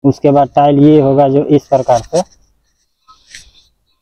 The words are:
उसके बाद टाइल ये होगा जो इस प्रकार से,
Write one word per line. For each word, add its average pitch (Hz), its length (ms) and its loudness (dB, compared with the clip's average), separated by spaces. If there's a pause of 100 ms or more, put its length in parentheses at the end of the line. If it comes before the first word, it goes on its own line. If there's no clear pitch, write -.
उसके 139 280 -2
बाद 139 220 0
टाइल 147 260 0
ये 151 200 4
होगा 135 300 0
जो 139 160 -2
इस 143 220 -2
प्रकार 127 360 -2
से, 175 180 -4 (1800)